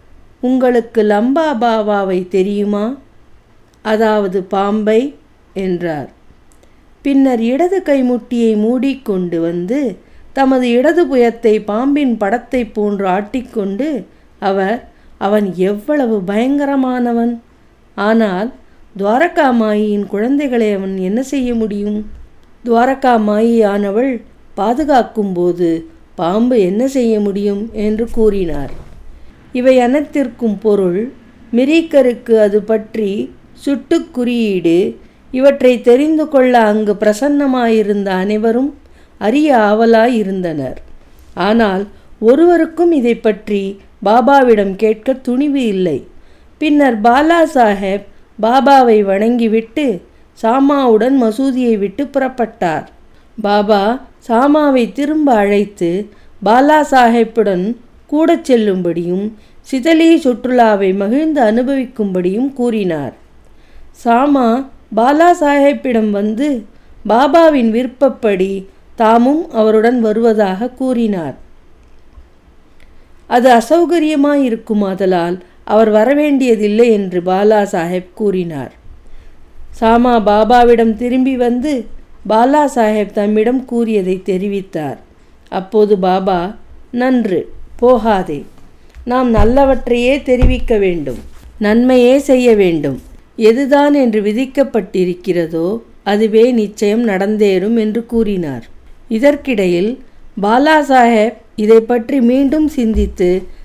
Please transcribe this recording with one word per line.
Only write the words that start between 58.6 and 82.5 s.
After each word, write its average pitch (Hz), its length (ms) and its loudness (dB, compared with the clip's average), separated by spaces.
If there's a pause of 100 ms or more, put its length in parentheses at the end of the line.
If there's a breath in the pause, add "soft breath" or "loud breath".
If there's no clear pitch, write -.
சிதலி 320 460 4
சுற்றுலாவை 226 800 0
மகிழ்ந்து 277 460 0
அனுபவிக்கும்படியும் 220 1080 -2
கூறினார். 190 640 -4 (920 soft breath)
சாமா 262 640 2 (300)
பாலா 294 440 4
சாஹேப்பிடம் 277 720 0
வந்து 214 540 -4 (440 soft breath)
பாபாவின் 277 640 4
விருப்பப்படி 214 960 -2 (260 soft breath)
தாமும் 240 560 2
அவருடன் 220 500 2
வருவதாக 214 680 0
கூறினார். 226 640 -4 (1900 soft breath)
அது 240 320 4
அசௌகரியமாயிருக்குமாதலால் 226 1800 0 (240 loud breath)
அவர் 214 280 2
வரவேண்டியதில்லை 240 960 2
என்று 185 300 -2
பாலா 202 420 2
சாஹேப் 180 520 -4
கூறினார். 175 580 -4 (1080 soft breath)
சாமா 233 460 2
பாபாவிடம் 226 680 4
திரும்பி 254 400 -2
வந்து 247 500 -2 (420)
பாலா 269 460 2